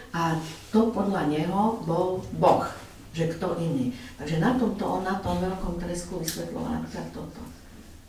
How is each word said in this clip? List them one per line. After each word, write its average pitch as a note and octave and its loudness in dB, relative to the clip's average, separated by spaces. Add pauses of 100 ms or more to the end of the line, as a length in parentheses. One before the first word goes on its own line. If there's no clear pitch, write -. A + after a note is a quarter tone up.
(100)
a E3 2 (400)
to A3+ 6
podľa F#3+ 2
neho F#3+ 2
bol F3+ 2 (160)
Boh, D#3+ 6 (480)
že E3 0
kto F3 -2
iný. C3+ 0 (240)
Takže D#3+ 0
na B3 4
tomto, G3+ 2
on F#3+ 0
na - 0
tom F3+ 2
veľkom F3+ 0
tresku F3 -4
vysvetľoval D#3+ -2
napríklad - -8
toto. D#3+ -10 (720)